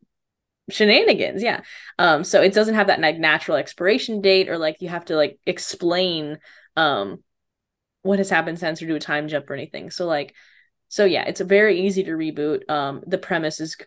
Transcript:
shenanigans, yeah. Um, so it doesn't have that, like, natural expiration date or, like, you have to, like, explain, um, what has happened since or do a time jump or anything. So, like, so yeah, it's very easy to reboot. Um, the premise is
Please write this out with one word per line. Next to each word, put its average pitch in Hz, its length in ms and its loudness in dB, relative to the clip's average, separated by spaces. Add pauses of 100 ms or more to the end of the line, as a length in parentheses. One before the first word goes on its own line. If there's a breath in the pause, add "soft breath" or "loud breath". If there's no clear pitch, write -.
(720)
shenanigans, 220 720 4
yeah. - 180 -2 (380 loud breath)
Um, 165 260 4
so - 160 4
it 190 140 4
doesn't 214 200 2
have 208 120 2
that, 185 140 2
like, 160 180 0
natural 160 400 0
expiration 202 640 -2
date 190 260 4
or, 170 80 -4
like, 156 240 -4
you 180 80 -10
have 170 180 -8
to, 165 100 -2
like, 147 280 0
explain, 170 920 -2 (380 soft breath)
um, 107 460 0 (760)
what 196 180 0
has 196 120 0
happened 170 280 0
since 165 220 -6
or 165 60 -10
do 160 100 -2
a 147 40 -4
time 151 280 -4
jump 147 220 -6
or 143 40 -8
anything. 160 360 -12
So, 180 160 -6
like, 151 280 -4 (540 soft breath)
so - 160 0
yeah, 160 200 2
it's - 160 -6
very 196 400 4
easy 190 240 0
to 165 80 -6
reboot. 156 580 -4
Um, 143 360 -4
the 180 120 -4
premise 160 400 -4
is 160 180 -8 (100)